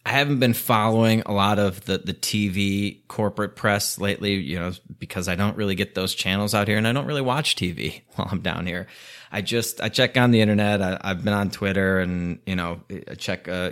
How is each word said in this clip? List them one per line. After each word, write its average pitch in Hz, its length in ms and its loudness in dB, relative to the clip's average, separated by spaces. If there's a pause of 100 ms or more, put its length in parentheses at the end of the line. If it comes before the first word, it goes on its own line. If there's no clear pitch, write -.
I 107 60 -4
haven't 143 280 2
been 120 140 4
following 113 720 4
a - 80 -4
lot 101 260 2
of 98 280 0
the, 95 100 -2
the 92 160 -6
T 104 360 0
V 98 600 -2
corporate 101 480 -4
press - 420 0
lately, 98 360 -2
you 87 240 -2
know, 87 140 -4 (260)
because 92 280 -6
I 90 100 -2
don't 101 200 0
really 101 180 0
get 98 200 -4
those 92 200 -2
channels 98 400 0
out 104 140 2
here, 104 80 2
and 110 100 2
I 117 60 2
don't 139 140 -2
really 143 160 -2
watch 135 340 0
T 90 160 -2
V 64 360 -6
<laughs> - 60 -20
while - 160 -4
I'm 95 100 -2
down 85 260 -4
here. 87 220 -6 (440)
I 104 80 -2
just, 113 400 -2
I 107 80 0
check - 300 0
on 123 140 6
the 110 80 8
internet. 104 420 4
I, 92 200 -2
I've 95 220 -2
been 107 80 2
on 101 180 0
Twitter 95 500 0
and, 87 460 -2
you 95 100 -2
know, 85 240 -4 (280)
I - 60 -12
check, - 320 -8
uh, 90 240 -4